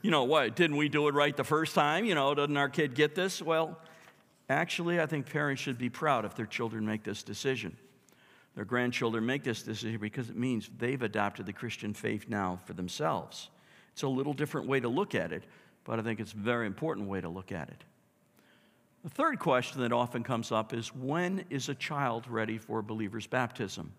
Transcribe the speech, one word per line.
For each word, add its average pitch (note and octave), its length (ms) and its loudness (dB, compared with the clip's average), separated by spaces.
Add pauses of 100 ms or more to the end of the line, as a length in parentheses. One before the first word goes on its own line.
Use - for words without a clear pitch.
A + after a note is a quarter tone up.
you G3+ 80 4
know, C#3 140 6
"What, C3 300 4
didn't D#3+ 220 4
we D3+ 120 2
do D3 180 4
it C#3+ 80 2
right C#3+ 200 4
the C#3 80 0
first D#3 300 2
time? D#3+ 320 4
You G#3 80 2
know, C#3+ 220 4
doesn't C#3+ 200 2
our C#3 140 4
kid D3 240 0
get D3+ 220 4
this?" F#3 260 0
Well, D#3+ 380 0 (680)
actually, E3+ 540 2
I D#3 60 2
think D3 200 -2
parents D3 320 0
should B2+ 200 -4
be B2 100 0
proud C3 340 2
if G2+ 120 -6
their A2+ 100 -4
children A2 400 -4
make G#2+ 180 -2
this G2+ 200 -6
decision. G#2+ 540 -4 (760)
Their G#2 100 -6
grandchildren A#2 640 2
make C3+ 180 0
this A2+ 200 -2
decision A2 360 -4
because A2 300 -4
it - 80 -8
means A#2+ 400 -2
they've B2 240 0
adopted G2+ 460 0
the G2+ 60 -8
Christian G#2+ 420 -6
faith A2 340 -4
now F#2+ 360 0
for - 80 -12
themselves. F2+ 760 -4 (440)
It's - 100 -6
a C#3+ 40 0
little C3+ 260 0
different C#3+ 340 -2
way C3+ 140 4
to B2+ 60 0
look E3 280 0
at E2 160 0
it, D#2+ 140 -6 (380)
but A#2 140 -2
I A2 60 -2
think A2 160 -2
it's G#2 140 -6
a G#2+ 40 -10
very A#2 300 0
important G2+ 400 -4
way G2 140 -2
to F2 80 -4
look F#2 220 -8
at E2 180 -6
it. - 140 -20 (1160)
The D3+ 80 -12
third D4 300 2
question B2+ 420 2
that A#2+ 120 2
often A#2+ 300 0
comes A2+ 280 0
up A2 240 2
is, A#2 180 -6
when E3+ 560 -2
is C#3 200 -4
a C3 60 -2
child B2 520 -2
ready A2+ 320 -2
for A2 180 -4
a A2 60 -2
believer's A2 420 -4
baptism? A2+ 720 -2